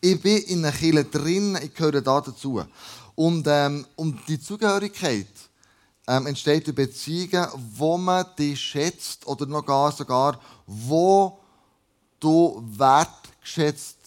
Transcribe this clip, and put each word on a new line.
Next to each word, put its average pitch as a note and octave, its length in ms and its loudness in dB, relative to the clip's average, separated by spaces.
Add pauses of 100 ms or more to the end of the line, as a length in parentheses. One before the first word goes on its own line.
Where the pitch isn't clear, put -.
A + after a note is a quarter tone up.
Ich F3 200 4
bin G#3 180 4
in F3 260 -2
einer D3 100 0
Kirche D3+ 300 2
drin, F3 580 -2
ich D3 120 -12
gehöre D3+ 260 0
da C3+ 220 2
dazu. B2+ 420 -8 (500)
Und, D#3+ 320 0
ähm, C#3+ 380 2 (120)
und D#3 300 -6
die D#3 140 -4
Zugehörigkeit, G3 840 -2 (800)
ähm, C3 220 0
entsteht D3 380 0
durch D3 100 -6
Beziehungen, E3+ 720 -2 (260)
wo D#3 240 0
man F#3 260 0 (140)
dich D3 200 -2
schätzt - 680 -6
oder C#3 180 -6
noch C#3+ 220 -6
gar C#3 260 2
sogar, B2+ 480 -2 (260)
wo E3+ 720 2 (800)
du D#3 480 2
wertgeschätzt C#3+ 1400 0